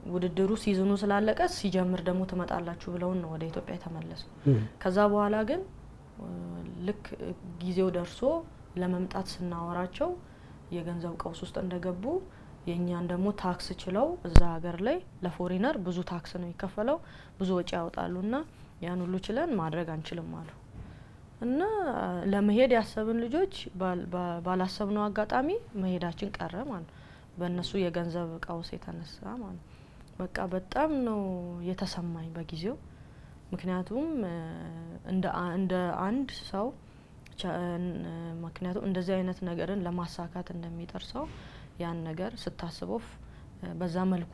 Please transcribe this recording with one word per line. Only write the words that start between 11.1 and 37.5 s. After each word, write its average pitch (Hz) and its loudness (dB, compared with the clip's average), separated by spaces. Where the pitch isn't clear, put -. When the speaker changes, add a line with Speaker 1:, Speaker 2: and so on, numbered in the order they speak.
Speaker 1:
ቀውስ 170 -6
ውስጥ - -6
እንደገቡ፣ 180 -2
የእኛን 175 0
ደግሞ 180 2
ታክስ 180 -2
ችለው 202 2
እዛ 165 12
ሀገር 170 -2
ላይ 254 2
ለፎሪነር 185 2
ብዙ 175 -2
ታክስ - -6
ነው 180 -4
የሚከፈለው፣ 208 -2
ብዙ 190 0
ወጪ 175 0
ያወጣሉና 180 -2
ያን 175 -2
ሁሉ 180 0
ችለን 294 0
ማድረግ 165 0
አንችልም 165 -6
አሉ። 165 -8
እና 247 2
ለመሄድ 208 8
ያሰብን 220 4
ልጆች 294 2
ባል-፣ 180 0
ባ-፣ 175 -2
ባላሰብነው 190 2
አጋጣሚ 214 2
መሄዳችን 185 0
ቀረ 170 -6
ማለት 202 -6
ነው። - -18
በእነሱ 175 0
የገንዘብ 170 0
ቀውስ 170 -6
የተነሳ 165 -8
ማለት 190 -8
ነው። - -16
በቃ 185 -4
በጣም 190 2
ነው 220 2
የተሰማኝ 175 -2
በጊዜው። 165 -4
ምክንያቱም፣ 185 -2
እ፣ 170 -2
እንደ 185 2
አ-፣ 180 0
እንደ 185 2
አንድ 247 0
ሰው 202 -2
ቻ-፣ - -4